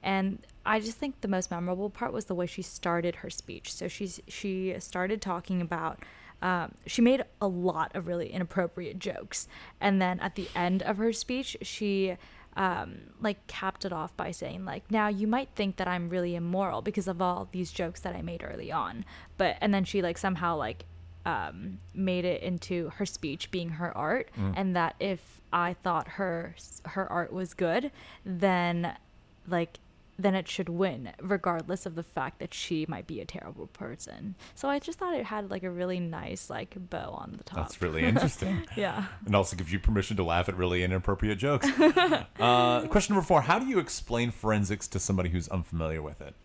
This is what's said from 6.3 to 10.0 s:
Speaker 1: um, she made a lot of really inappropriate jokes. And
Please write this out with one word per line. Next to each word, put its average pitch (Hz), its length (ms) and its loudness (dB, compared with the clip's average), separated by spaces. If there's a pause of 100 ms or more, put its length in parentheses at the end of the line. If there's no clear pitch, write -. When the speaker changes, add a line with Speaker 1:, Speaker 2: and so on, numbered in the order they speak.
Speaker 1:
um, 175 320 0 (140)
she - 160 2
made 254 200 8 (160)
a 208 80 2
lot 175 480 0
of 170 120 -4
really 175 240 -2
inappropriate 180 680 -2
jokes. - 500 -6 (320)
And 196 220 6